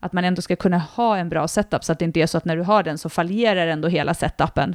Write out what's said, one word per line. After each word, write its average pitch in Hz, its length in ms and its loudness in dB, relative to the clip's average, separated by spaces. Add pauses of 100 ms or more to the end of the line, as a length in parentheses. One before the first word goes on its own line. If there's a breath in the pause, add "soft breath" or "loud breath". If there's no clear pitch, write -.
att - 120 -8
man 180 120 0
ändå 180 180 0
ska 175 140 -2
kunna 180 220 2
ha 214 380 0
en 175 120 -2
bra 160 200 -2
setup, - 360 -2
så - 80 0
att 156 60 -4
det 175 60 -2
inte 165 160 0
är 147 60 4
så - 120 -2
att - 60 -4
när 165 120 -2
du 170 60 -2
har 202 200 4
den 156 160 -4
så - 100 -8
fallerar 185 580 0
ändå 156 220 0
hela 160 260 0
setupen 143 600 -2